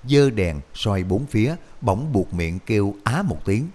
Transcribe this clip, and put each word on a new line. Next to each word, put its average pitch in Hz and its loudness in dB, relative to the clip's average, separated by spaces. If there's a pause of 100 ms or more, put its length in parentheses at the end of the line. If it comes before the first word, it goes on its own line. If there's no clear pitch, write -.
giơ 139 6
đèn 87 -2 (140)
soi 98 -2
bốn 92 0
phía, 117 0 (260)
bỗng 123 0
buột 98 0
miệng 87 -2
kêu 101 0 (100)
á 135 0
một 107 -2
tiếng. 117 0